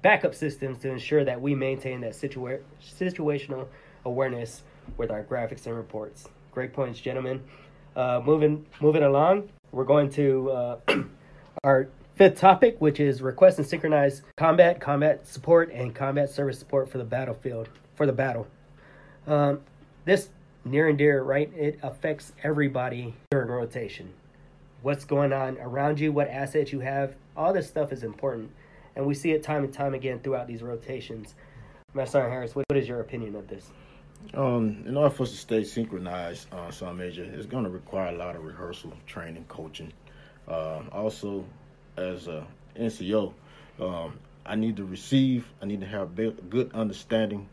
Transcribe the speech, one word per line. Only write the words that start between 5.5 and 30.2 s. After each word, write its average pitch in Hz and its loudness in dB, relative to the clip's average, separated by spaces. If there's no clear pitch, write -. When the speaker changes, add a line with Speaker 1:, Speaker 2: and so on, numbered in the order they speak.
Speaker 1:
and 117 -6
reports. 110 -12
Great 127 -6
points, 123 -4
gentlemen. 131 -6
Uh, 123 0
moving, 151 4
moving 151 6
along, 165 6
we're 131 -2
going 143 6
to, 135 2
uh, 123 -2
<clears throat> - -4
our 135 6
fifth 190 8
topic, 190 8
which 147 2
is 135 2
request 131 6
and 143 0
synchronize 151 2
combat, 170 6
combat 143 2
support, 165 4
and 120 -6
combat 139 -2
service 139 -4
support 135 -2
for - -8
the 123 -6
battlefield, 117 -6
for 151 2
the 135 2
battle. 123 -2
Um, 143 2
this - 2
near 147 4
and 147 4
dear, 139 4
right? 143 0
It 151 -2
affects - -6
everybody 127 -2
during 127 2
rotation. 117 -8
What's 139 -2
going 143 2
on 131 -2
around 139 0
you, 151 2
what 143 2
assets 135 -2
you 139 -4
have, 139 -4
all 165 2
this 175 -2
stuff 147 -2
is 127 -8
important. 113 -6
And 139 -2
we 143 0
see 151 -2
it 151 2
time 151 -2
and 135 -4
time 139 -2
again 127 -6
throughout 123 -4